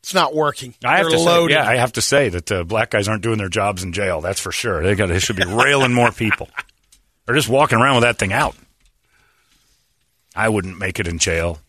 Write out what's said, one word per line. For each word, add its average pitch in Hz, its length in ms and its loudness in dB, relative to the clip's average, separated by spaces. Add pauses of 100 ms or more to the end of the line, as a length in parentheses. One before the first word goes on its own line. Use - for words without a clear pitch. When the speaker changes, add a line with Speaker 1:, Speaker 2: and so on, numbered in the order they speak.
Speaker 1:
It's - 140 -12
not 160 180 2
working. 143 420 -2 (100)
Speaker 2:
I 143 140 4
have 185 80 2
Speaker 1:
They're 160 120 2
Speaker 2:
to - 0 -
say, 165 60 2
Speaker 1:
loaded. 170 300 4
Speaker 2:
yeah, 143 140 2
I 117 80 4
have 123 180 0
to 120 60 -2
say 131 280 2
that, 87 240 -4
uh, 92 100 -2
black 107 280 -2
guys 104 180 0
aren't 107 140 -4
doing 113 140 -2
their 98 120 -4
jobs 98 340 -2
in 92 100 -8
jail. 92 280 -2
That's 90 200 -4
for 92 120 -8
sure. 95 300 -4
They 98 120 2
got, 95 140 0
they 87 100 0
should 104 180 -2
be 90 80 0
railing 127 480 2
more 120 200 4
people. 107 360 -4 (380)
Speaker 1:
<laughs> - 400 -20
Speaker 2:
They're 120 80 -2
just 139 140 0
walking 135 300 2
around 131 180 4
with 117 80 4
that 120 120 2
thing 98 160 -2
out. 131 220 -2 (1800)
I 107 120 0
wouldn't 92 300 -2
make 95 220 -6
it 87 80 -2
in 85 100 -4
jail. 82 400 -2 (100)